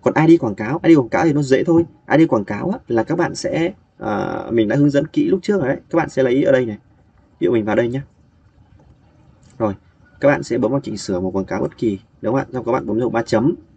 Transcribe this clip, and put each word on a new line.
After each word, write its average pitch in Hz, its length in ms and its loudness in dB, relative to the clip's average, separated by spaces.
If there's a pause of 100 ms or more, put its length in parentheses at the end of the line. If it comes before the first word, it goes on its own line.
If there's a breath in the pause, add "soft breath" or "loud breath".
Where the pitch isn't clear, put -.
Còn 127 120 0 (140)
I 165 100 8
D - 40 0
quảng 107 140 -4
cáo, 127 280 -4
I 170 120 8
D - 20 6
quảng 120 120 0
cáo - 160 0
thì 151 80 2
nó 147 80 0
dễ - 220 2
thôi. 170 220 2 (320)
I 160 80 8
D - 40 -6
quảng 107 160 0
cáo 113 240 -6
á, 220 180 -6
là 113 160 0
các - 140 -2
bạn 165 180 -2
sẽ, 170 380 -4 (240)
ờ, 98 560 -6
mình 117 140 2
đã 107 80 0
hướng 143 140 4
dẫn 143 180 0
kỹ - 180 0
lúc 180 180 0
trước 202 160 0
rồi 131 80 -2
đấy. 139 100 -2 (120)
Các 170 80 -2
bạn 151 120 0
sẽ 131 140 0
lấy 131 200 2
ở - 80 2
đây 127 140 2
này. 104 120 -8 (640)
Ví - 60 -2
dụ 87 60 2
mình 110 140 0
vào 107 100 0
đây 120 120 0
nhá. 131 140 -6 (1600)
Rồi, 107 140 -2 (460)
các 139 80 2
bạn 139 160 2
sẽ 120 140 -4
bấm 123 140 0
vào 139 120 -2
chỉnh 104 140 -8
sửa 92 220 -6
một 92 160 -4
quảng 95 100 -2
cáo 95 160 -6
bất - 160 -6
kỳ, 104 220 -2 (220)
đúng 110 120 -4
không 135 60 0
ạ? 135 140 -4
Xong 127 120 -6
các 120 60 -2
bạn 127 160 -2
bấm 107 120 -2
vào 120 100 -2
ba 113 120 -2
chấm 117 340 0 (220)